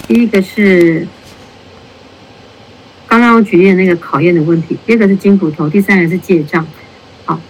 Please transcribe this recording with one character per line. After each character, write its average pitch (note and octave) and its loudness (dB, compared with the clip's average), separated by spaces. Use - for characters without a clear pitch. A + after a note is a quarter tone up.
第 A3+ 0
一 A#3 2
个 G3+ 0
是 F3+ 0
刚 A3+ 0
刚 A#3 4
我 A3+ 4
举 G3+ 0
例 F#3+ 4
的 F#3+ 2
那 F#3 0
个 F3+ 0
考 C#3+ -6
验 F3 2
的 E3 0
问 E3 0
题， - -8
第 A3 0
二 A#3 2
个 G#3+ 2
是 G3 2
金 G3+ 2
斧 E3+ -4
头， D3+ -6
第 G3+ 0
三 G3 0
个 E3+ -2
是 F3+ -4
戒 E3+ -2
障。 D#3+ -6
好， E3 -8